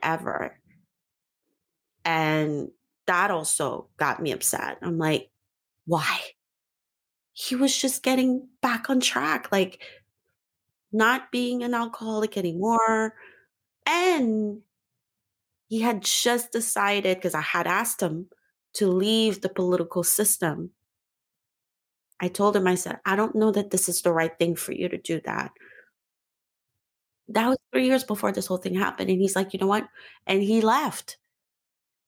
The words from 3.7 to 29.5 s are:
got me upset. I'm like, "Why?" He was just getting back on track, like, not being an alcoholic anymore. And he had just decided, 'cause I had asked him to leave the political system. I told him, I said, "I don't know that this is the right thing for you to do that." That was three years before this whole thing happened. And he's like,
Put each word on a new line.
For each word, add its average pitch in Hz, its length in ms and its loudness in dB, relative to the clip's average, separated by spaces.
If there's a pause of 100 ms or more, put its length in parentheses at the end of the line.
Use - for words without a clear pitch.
got 139 260 -2
me 151 100 -2
upset. - 500 -4
I'm 170 160 -4
like, 156 320 0 (560)
"Why?" 151 340 -2 (1160)
He - 200 -6
was 262 200 2
just - 280 -2
getting 254 440 2 (140)
back 233 260 -2
on 262 120 2
track, 254 500 -2
like, 190 320 0 (1080)
not 226 400 2
being 247 320 -2
an 240 100 -2
alcoholic 220 640 -4
anymore. 220 800 0 (680)
And 240 760 2 (1080)
he 220 100 -2
had 226 220 0
just 240 500 0
decided, 202 680 0
'cause 170 140 -2
I 156 60 0
had 175 260 -2
asked 202 360 0
him 170 260 -4 (460)
to 208 140 2
leave 208 520 2
the 185 80 -4
political 180 560 0
system. 170 720 0 (1500)
I 180 80 -2
told 202 280 2
him, 190 100 4
I 180 100 6
said, - 280 -8
"I 196 120 2
don't 220 180 0
know 214 180 4
that 202 180 -2
this 180 180 0
is 175 140 -4
the 175 100 4
right 160 260 0
thing 170 180 2
for - 160 -8
you - 160 -4
to - 100 -6
do 165 240 -4
that." 57 300 -6 (1800)
That 226 200 0
was 262 80 4 (160)
three 254 140 4
years 262 180 4
before 208 280 -2
this 196 140 -4
whole 180 120 -2
thing 185 160 -4
happened. 185 360 -2
And 185 100 4
he's 196 160 2
like, 190 160 0